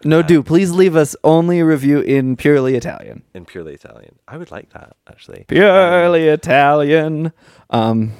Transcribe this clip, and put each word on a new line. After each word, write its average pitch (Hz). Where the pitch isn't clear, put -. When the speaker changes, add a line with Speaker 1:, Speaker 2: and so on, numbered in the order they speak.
Speaker 1:
No, 156
Speaker 2:
Um, 170
Speaker 1:
do. 160
Please 170
leave 180
us 151
only 170
a 165
review 143
in 131
purely 135
Italian. -
Speaker 2:
In 90
purely 82
Italian. -
I 151
would 175
like -
that, -
actually. -
Speaker 1:
Purely 175
Speaker 2:
Um, -
Speaker 1:
Italian. 151
Um, 113